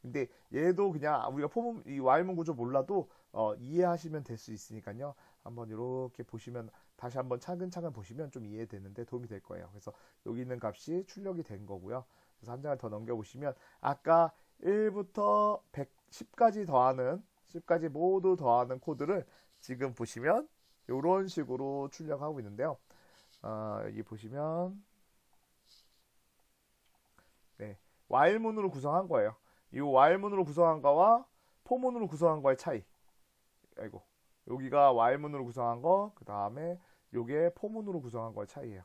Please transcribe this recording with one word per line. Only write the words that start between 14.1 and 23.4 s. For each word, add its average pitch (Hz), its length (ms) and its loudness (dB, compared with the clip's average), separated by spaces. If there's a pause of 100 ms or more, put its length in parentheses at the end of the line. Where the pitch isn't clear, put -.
일부터 208 1000 2 (100)
백, - 180 -8 (200)
십까지 214 560 2
더하는, 131 560 2 (240)
십까지 165 420 0
모두 180 480 2
더하는 123 440 4
코드를 151 460 -2 (340)
지금 127 340 -6
보시면 156 540 0 (400)
요런 175 400 2
식으로 139 640 -4
출력하고 151 500 -6
있는데요. 113 360 -6 (680)